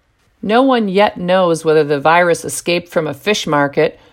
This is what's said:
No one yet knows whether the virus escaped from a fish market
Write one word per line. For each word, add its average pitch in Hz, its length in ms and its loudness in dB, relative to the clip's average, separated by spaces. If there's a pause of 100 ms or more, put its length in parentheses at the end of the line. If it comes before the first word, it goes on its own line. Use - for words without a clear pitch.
(420)
No 226 220 2
one 240 260 0
yet 202 280 0
knows 180 460 0
whether 156 200 2
the 147 160 -2
virus 165 440 2
escaped - 460 -6
from 160 180 -4
a 147 60 -8
fish - 320 -6
market 147 540 -2 (140)